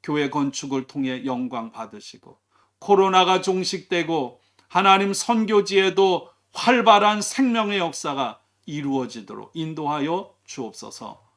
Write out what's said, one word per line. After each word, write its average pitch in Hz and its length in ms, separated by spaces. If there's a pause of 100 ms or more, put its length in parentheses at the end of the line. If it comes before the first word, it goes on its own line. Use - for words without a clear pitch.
교회 147 260
건축을 139 580
통해 131 380
영광 123 460
받으시고 - 680 (400)
코로나가 185 640
종식되고 170 1000 (260)
하나님, 196 460
선교지에도 196 1160 (240)
활발한 214 680
생명의 220 580
역사가 139 640 (240)
이루어지도록 120 880
인도하여 156 800 (120)
주옵소서. 107 760 (160)